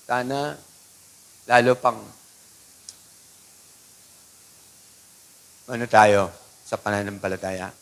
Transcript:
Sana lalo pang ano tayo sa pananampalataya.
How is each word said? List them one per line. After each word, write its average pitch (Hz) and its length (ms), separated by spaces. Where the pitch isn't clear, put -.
Sana 135 480
lalo 123 320
pang 113 200
ano 117 240
tayo 104 400
sa - 160
pananampalataya. 95 1040